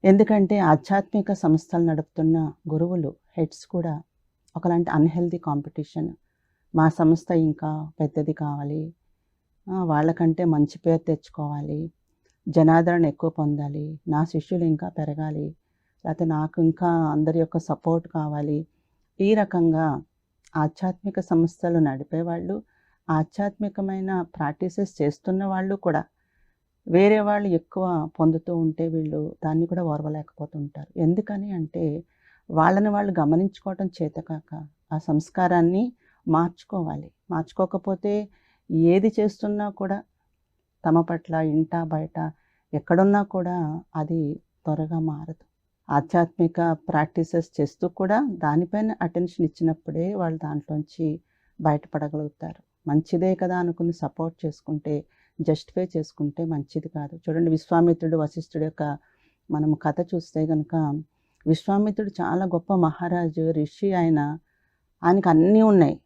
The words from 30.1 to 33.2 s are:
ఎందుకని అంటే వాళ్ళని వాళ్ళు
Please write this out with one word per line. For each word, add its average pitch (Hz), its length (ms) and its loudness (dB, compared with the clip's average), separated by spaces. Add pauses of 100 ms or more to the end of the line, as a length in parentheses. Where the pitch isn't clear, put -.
ఎందుకని 202 540 -2
అంటే 165 520 -6 (460)
వాళ్ళని 180 380 2
వాళ్ళు 202 320 -2